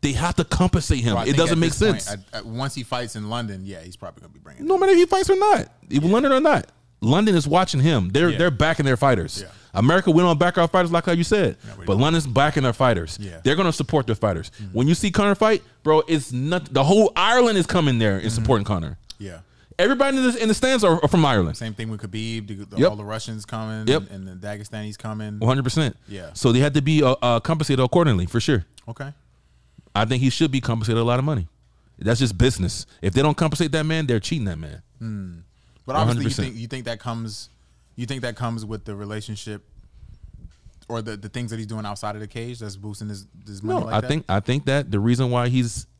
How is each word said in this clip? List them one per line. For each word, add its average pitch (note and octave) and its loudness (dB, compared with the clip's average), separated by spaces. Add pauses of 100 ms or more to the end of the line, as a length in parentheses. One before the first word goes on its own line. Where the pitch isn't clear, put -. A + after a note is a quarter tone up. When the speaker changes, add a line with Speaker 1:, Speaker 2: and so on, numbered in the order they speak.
Speaker 1:
They C#3+ 0
have E3 -2
to E3 0
compensate F3 2
him. A2+ 2
Speaker 2:
Well, - 2
I A#2 0
Speaker 1:
It - -2
Speaker 2:
think C#3 2
Speaker 1:
doesn't E3 4
Speaker 2:
at - 0
Speaker 1:
make E3 2
Speaker 2:
this - -6 (120)
point, A2 -2
Speaker 1:
sense. G2+ -8
Speaker 2:
at, A2+ -8
at, G#2 -16
once B2 -6
he C3 -10
fights A#2+ -8
in G#2 -8
London, G#2+ -6
yeah, F#2+ -14
he's F2+ -18
probably - -16
gonna - -20
be - -20
bringing - -14
Speaker 1:
No F4+ 2
Speaker 2:
it. F#4 2
Speaker 1:
matter F#4+ 6
if F4 8
he F4+ 8
fights F#4+ 0
or G4 6
not, G4 2 (220)
if C#3+ 2
Speaker 2:
Yeah. E3 2
Speaker 1:
London B3+ 4
or C4 4
not, D4+ 2 (300)
London F3+ 4
is D3+ 2
watching D#3 2
him. C3 4
They're, D#3 2
Speaker 2:
Yeah. D#3 -2
Speaker 1:
they're E3+ 2
backing D3+ 0
their C3 2
fighters. G#2 0
Speaker 2:
Yeah. F#2+ -14 (240)
Speaker 1:
America, D#3+ 4
we E3 6
don't E3+ 4
back F3 2
our E3+ 4
fighters F3+ 2
like E3 0
how F3+ 0
you E3+ 2
said, G#3 2 (100)
Speaker 2:
No, G#2+ -14
we - -16
Speaker 1:
but G#2 2
Speaker 2:
don't. G2+ 4
Speaker 1:
London's D#3+ 2
backing C#3 2
their B2+ 2
fighters. G2+ 0
Speaker 2:
Yeah. F2+ -14
Speaker 1:
They're C#3+ 2
gonna F3+ 2
support C#3+ -2
their A2+ 0
fighters. F#2+ -2
Speaker 2:
Mm-hmm. G2 -14
Speaker 1:
When B2+ 2
you E3+ 4
see G3+ -2
Connor G3+ 4
fight, A3 2 (200)
bro, D#3 4
it's D#3 -2
not, C#3+ -4
the C3+ 4
whole G3+ 6
Ireland A3+ 4
is E3+ 2
coming D3 2
there G#2+ 2
and F#2+ -4
Speaker 2:
Mm-hmm. A2 -4
Speaker 1:
supporting A2+ 2
Connor. F2 -4 (200)
Speaker 2:
Yeah. F2+ -16 (380)
Speaker 1:
Everybody C4+ 2
in C4 0
the, B3 2
in A3+ 0
the A3 4
stands B3+ 2
are, E3+ 4
are D3+ 4
from E3 4
Ireland. G2+ 2
Speaker 2:
Same A2 -10
thing A2 -8
with G#2+ -10
Khabib, A2 -8
the, G#2+ -12 (120)
the, G2+ -10
Speaker 1:
Yep. C3 4
Speaker 2:
all G#2+ -10
the G#2 -12
Russians A2 -10
coming A2 -8
Speaker 1:
Yep. B2+ 0
Speaker 2:
and, F#2+ -14
and F#2 -16
the G2+ -12
Dagestanis G#2 -12
coming. G#2+ -10
Speaker 1:
One G#2+ 2
hundred C3 2
percent. C3 -2 (100)
Speaker 2:
Yeah. F2+ -14
Speaker 1:
So A#2 2
they B2 6
had C#3+ 4
to D3+ 2
be, D3 4
uh, B2+ 4
uh, A#2+ 2
compensated D3 0
accordingly, B2+ 4
for A#2 0
sure. A2+ 0 (220)
Speaker 2:
Okay. C3+ -14 (840)
Speaker 1:
I G#2 2
think B2 0
he C3+ 4
should D#3 0
be C3 0
compensated A2+ -2
a A#2 2
lot A#2+ 2
of C3 -2
money. A#2+ -2 (500)
That's A2+ 0
just A2+ 0
business. F#2 0 (160)
If F#2+ -2
they B2 2
don't D3+ 2
compensate D#3 -2
that D#3 -2
man, D#3+ -2
they're A#2+ 0
cheating C3 -4
that F2 -6
man. D2+ -14 (180)
Speaker 2:
Hmm. G#2 -10 (540)
But C3 -6
obviously, - -
you - -
Speaker 1:
One D3+ 2
hundred A#2 0
percent. C3+ -4
Speaker 2:
think, A2+ -14
you A#2 -12
think B2+ -10
that A#2 -8
comes, A2+ -10 (460)
you A#2+ -8
think C3 -8
that A#2+ -6
comes A2+ -6
with G#2+ -10
the G#2+ -10
relationship G#2 -10 (1200)
or A#2 -6
the, G#2+ -10
the G2+ -14
things A#2+ -8
that A#2 -8
he's A2 -8
doing A2 -10
outside G#2 -8
of G#2+ -12
the G#2+ -12
cage A#2 -12
that's G#2 -12
boosting G#2 -12
his, G2 -12 (180)
his G2+ -16
money E4 -2
Speaker 1:
No, - -4
Speaker 2:
like - -4
Speaker 1:
I A2 2
Speaker 2:
that? B2+ -4
Speaker 1:
think, D3 -8
I G2 0
think C3 -4
that C3+ -2
the G2+ 0
reason A#2+ 0
why B2 0
he's B2 -2 (140)